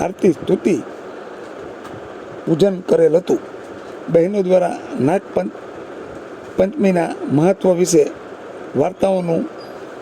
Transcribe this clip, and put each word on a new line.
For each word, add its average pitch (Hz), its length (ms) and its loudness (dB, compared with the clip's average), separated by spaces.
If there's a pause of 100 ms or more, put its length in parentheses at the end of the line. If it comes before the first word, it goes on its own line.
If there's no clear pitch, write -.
આરતી, 180 300 4
સ્તુતિ, 170 520 0 (1600)
પૂજન 180 360 4
કરેલ 160 360 6
હતું. 185 220 2 (720)
બહેનો 180 340 4
દ્વારા 180 320 4 (240)
નાગ 160 220 2 (120)
પંચ-, 190 180 0 (1080)
પંચમીના 185 500 2 (240)
મહત્વ 180 420 4
વિશે 175 380 4 (680)
વાર્તાઓનું 180 720 0 (520)